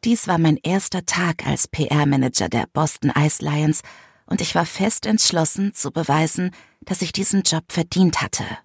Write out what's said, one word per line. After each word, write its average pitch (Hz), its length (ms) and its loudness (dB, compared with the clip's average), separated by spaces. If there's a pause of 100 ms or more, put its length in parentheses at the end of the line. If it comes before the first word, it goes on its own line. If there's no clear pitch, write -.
Dies 233 220 4
war 170 100 0
mein 160 180 4
erster 185 500 -2
Tag 175 400 -4
als 139 220 0
P-R-Manager 139 800 0
der 113 240 -2
Boston 147 460 -2
Ice 147 260 4
Lions 151 380 0 (440)
und - 140 -4
ich - 160 -4
war 170 100 2
fest - 400 -2
entschlossen, 196 680 2
zu - 180 -2
beweisen, 156 600 0 (300)
dass - 200 -2
ich 180 100 -4
diesen 196 300 0
Job 160 260 -2
verdient 175 540 0
hatte. - 240 -6 (200)